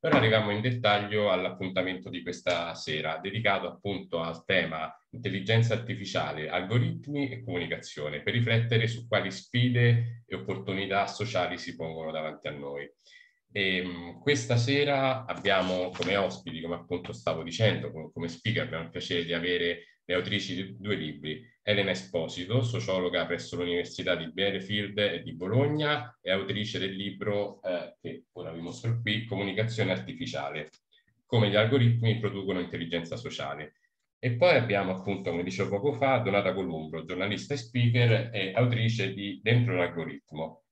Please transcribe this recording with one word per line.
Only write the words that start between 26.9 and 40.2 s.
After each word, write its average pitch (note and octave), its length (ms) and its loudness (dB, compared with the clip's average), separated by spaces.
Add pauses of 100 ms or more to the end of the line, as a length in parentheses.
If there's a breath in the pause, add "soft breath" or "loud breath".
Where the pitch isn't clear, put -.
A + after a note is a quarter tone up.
libro, G2+ 680 -4
eh, F2 400 -4
che - 300 -12
ora E2 200 -10
vi E2+ 80 -10
mostro F2+ 440 -4
qui, G#2+ 220 -2
Comunicazione G2 680 0
artificiale, D2+ 760 -6 (580 soft breath)
come G#2+ 240 4
gli G2+ 40 2
algoritmi A#2 640 6
producono F#2+ 420 -2
intelligenza E2 580 -4
sociale. D2 580 -8 (420)
E B2+ 140 -2
poi D3+ 240 6
abbiamo G2 400 2
appunto, F#2 340 -4
come E2+ 140 0
dicevo F#2 260 -2
poco G2+ 240 0
fa, C3+ 240 4
Donata G2 380 2
Columbro, D#2+ 500 -6
giornalista F#2 480 -4
e G#2+ 40 -2
speaker A#2 760 4
e F#2+ 220 -2
autrice A2+ 580 2
di G2 300 -6
Dentro A#2 320 4
l'algoritmo. D#2+ 960 -4